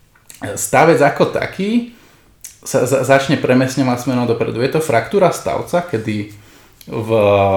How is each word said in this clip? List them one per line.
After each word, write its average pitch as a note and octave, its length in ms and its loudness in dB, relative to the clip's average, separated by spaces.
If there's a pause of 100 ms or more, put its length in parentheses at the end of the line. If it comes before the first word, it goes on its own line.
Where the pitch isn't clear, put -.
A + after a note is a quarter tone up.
(520)
stavec E3 460 2
ako C#3+ 340 2
taký A3+ 640 -4 (640)
sa, - 240 -2
za-, B2+ 200 0
začne C3+ 340 2
premiesňovať B2+ 600 0
smerom B2 260 -2
dopredu. A2+ 340 -2
Je C3 100 -2
to D#3+ 120 -2
fraktúra E3+ 480 2
stavca, E3+ 540 -4
kedy G#2+ 500 -6 (500)
v A2+ 260 -8 (480)